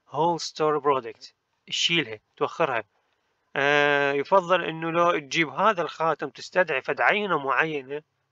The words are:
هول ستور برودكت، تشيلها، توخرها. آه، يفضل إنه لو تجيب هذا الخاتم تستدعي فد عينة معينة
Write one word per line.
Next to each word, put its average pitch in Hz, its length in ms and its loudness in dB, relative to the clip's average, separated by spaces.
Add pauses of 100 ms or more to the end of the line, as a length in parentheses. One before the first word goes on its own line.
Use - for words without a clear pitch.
(100)
هول 160 300 0
ستور 151 380 -2
برودكت، 131 580 -2 (320)
تشيلها، 151 520 -2 (180)
توخرها. 135 460 -2 (720)
آه، 143 580 2
يفضل 175 500 2
إنه 165 280 -6
لو 170 280 2
تجيب 143 300 -2
هذا 175 320 0
الخاتم 156 480 -2
تستدعي 156 520 -2
فد 135 200 -4
عينة 180 360 2
معينة 139 640 -2 (300)